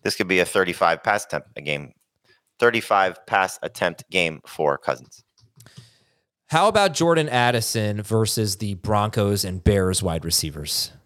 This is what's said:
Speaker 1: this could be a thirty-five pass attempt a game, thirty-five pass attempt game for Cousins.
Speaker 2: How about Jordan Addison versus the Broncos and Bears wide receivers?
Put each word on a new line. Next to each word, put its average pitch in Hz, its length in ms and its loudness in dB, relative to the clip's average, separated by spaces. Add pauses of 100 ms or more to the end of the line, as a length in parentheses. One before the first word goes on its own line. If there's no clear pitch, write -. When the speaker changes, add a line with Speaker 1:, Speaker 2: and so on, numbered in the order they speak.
Speaker 1:
this 101 120 -2
could 98 120 -4
be 92 140 2
a 85 40 4
thirty-five 87 580 0
pass 104 220 0
attempt - 300 -8
a - 60 -14
game, 73 320 -6 (680)
thirty-five 104 640 2
pass 95 380 0
attempt - 480 -4
game 85 340 0
for 71 320 -2
Cousins. - 460 -8 (1300)
Speaker 2:
How 170 180 4
about 196 260 2
Jordan 165 360 2
Addison 120 720 0
versus 107 540 0
the 101 180 -6
Broncos 104 680 0
and 92 200 -6
Bears 95 400 2
wide 82 200 -4
receivers? 78 680 -4 (140)